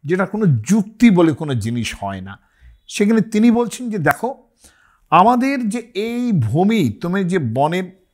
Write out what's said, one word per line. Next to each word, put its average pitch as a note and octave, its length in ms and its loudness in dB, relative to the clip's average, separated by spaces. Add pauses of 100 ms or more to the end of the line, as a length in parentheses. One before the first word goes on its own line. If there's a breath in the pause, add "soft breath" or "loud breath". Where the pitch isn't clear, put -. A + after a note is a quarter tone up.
যেটা F#3 220 -2
কোনো G#3+ 200 -2
যুক্তি F#3 640 2
বলে E3+ 220 4
কোনো C#3+ 220 -6
জিনিস A#2 460 -4
হয় G2 200 -10
না। G2 180 -16 (480)
সেখানে G#3+ 340 0
তিনি A3 300 2
বলছেন A#3+ 400 -2
যে, G#3+ 80 -6
"দেখো, D#3 500 -4 (640 soft breath)
আমাদের B3 580 2
যে G#3 100 -4
এই A#3 540 -4
ভূমি, E3 580 2
তুমি F3 340 -4
যে F3+ 140 0
বনে D#3 540 -2 (220)